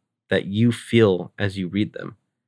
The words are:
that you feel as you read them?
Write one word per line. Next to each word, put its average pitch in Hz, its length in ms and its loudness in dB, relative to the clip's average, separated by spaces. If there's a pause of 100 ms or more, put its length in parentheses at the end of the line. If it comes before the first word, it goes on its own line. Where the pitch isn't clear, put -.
(280)
that - 180 0
you 110 260 2
feel 104 680 2
as 101 180 -4
you 95 120 -6
read 98 240 -2
them? - 240 -14 (320)